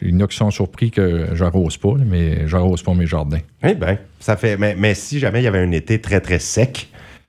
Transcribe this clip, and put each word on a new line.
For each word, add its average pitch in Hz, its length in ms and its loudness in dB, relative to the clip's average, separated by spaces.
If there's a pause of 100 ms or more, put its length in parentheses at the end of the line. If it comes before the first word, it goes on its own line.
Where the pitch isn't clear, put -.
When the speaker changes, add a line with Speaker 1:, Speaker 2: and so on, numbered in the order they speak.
Speaker 1:
Il 90 80 0
y 87 60 2
en 92 40 4
a 101 60 2
qui - 100 -6
sont 104 140 0
surpris 104 400 -2
que 85 440 0
j'arrose 85 420 0
pas, 104 180 0 (100)
mais 82 420 0
j'arrose 90 360 0
pas 92 120 0
mes 87 120 2
jardins. 76 340 -2 (220)
Speaker 2:
Eh 190 120 4
ben, 98 240 -2 (220)
ça 107 160 0
fait, 104 200 0
mais, 101 220 0
mais 101 160 2
si 143 240 -8
jamais 123 220 0
il 127 40 0
y 117 40 2
avait 95 120 2
un 90 120 2
été 98 280 0
très, 101 200 0
très 90 180 -2
sec, - 520 -2 (380)